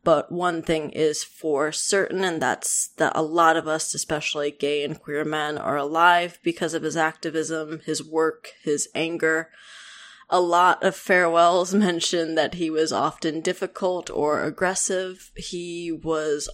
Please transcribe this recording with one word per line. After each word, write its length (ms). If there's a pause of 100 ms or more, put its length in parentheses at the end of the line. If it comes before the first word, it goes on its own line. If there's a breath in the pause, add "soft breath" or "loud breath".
But 280
one 300
thing 300
is 320
for 480
certain, 520
and 160
that's 580
that 180
a 80
lot 340
of 100
us, 280
especially 560
gay 320
and 180
queer 240
men, 320
are 180
alive 680
because 320
of 80
his 120
activism, 880
his 200
work, 480 (100)
his 320
anger. 560 (800 loud breath)
A 100
lot 440
of 120
farewells 800
<laughs> 0
mention 600
that 180
he 160
was 240
often 480
difficult 720
or 320
aggressive. 920
He 560
was 640